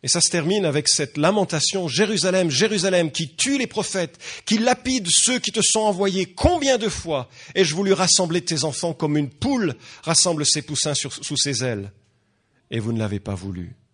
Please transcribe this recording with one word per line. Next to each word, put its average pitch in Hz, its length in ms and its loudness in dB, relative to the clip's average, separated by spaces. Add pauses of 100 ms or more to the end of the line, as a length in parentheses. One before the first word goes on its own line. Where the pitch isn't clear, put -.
Et 135 60 -6
ça 175 120 2
se - 80 4
termine 180 360 0
avec 135 240 0
cette - 280 -2
lamentation, « 180 720 0
Jérusalem, 180 600 0
Jérusalem, 180 640 2
qui 160 240 -6
tue 277 200 0
les 254 120 -2
prophètes, 185 500 -4 (260)
qui 214 140 2
lapide 247 500 0
ceux 247 300 2
qui - 140 -4
te 220 100 0
sont - 160 2
envoyés. 190 480 0
Combien 277 500 2
de 214 120 -2
fois 147 420 -4 (240)
ai-je 170 180 4
voulu 190 200 2
rassembler 175 520 2
tes 156 200 -2
enfants 160 300 -2
comme 151 220 0
une 147 140 0
poule 226 460 0 (260)
rassemble 160 420 2
ses 147 180 0
poussins 151 320 -2
sur, 135 180 -4
sous - 240 -8
ses 131 260 -2
ailes, 104 300 -4 (800)
et 113 80 -2
vous 113 120 -2
ne 113 60 -2
l'avez 104 220 -2
pas 98 160 -6
voulu. 90 400 -10 (180)